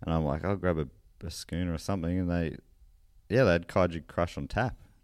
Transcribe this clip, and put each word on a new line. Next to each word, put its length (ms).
And 120
I'm 100
like, 200
"I'll 120
grab 220
a, 100
a 60
schooner 420
or 60
something." 400
And 100
they, 280
yeah, 140
they 80
had 160
Kaiju 400
Crush 280
on 120
tap, 260